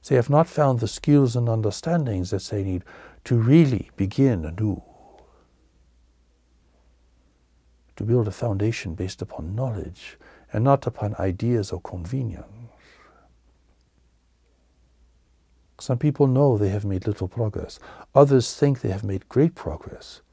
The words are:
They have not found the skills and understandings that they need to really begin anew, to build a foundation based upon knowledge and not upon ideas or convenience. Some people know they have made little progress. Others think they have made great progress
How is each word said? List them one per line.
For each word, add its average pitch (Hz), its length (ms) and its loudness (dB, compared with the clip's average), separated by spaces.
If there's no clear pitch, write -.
They 139 80 2
have 123 140 2
not 151 180 4
found 135 320 0
the 113 80 -2
skills 139 480 2
and 120 120 0
understandings 113 840 -2
that 98 120 -4
they 101 200 -4
need 92 200 -4
to 123 120 2
really 127 580 4
begin 101 500 0
anew, 92 360 -4
to - 80 -8
build 113 240 2
a 98 40 -4
foundation 104 640 -4
based - 260 -8
upon 85 340 -10
knowledge 107 640 -8
and 107 120 -2
not 139 240 2
upon 110 320 -6
ideas 98 520 -2
or 90 100 -8
convenience. 101 680 -8
Some 123 180 -4
people 143 300 2
know 131 300 4
they 101 120 2
have 104 160 -2
made 95 220 -2
little 92 200 -4
progress. 107 520 -6
Others 139 400 6
think 143 260 0
they 117 80 -4
have 98 140 -4
made 98 260 -6
great 160 260 2
progress - 680 -12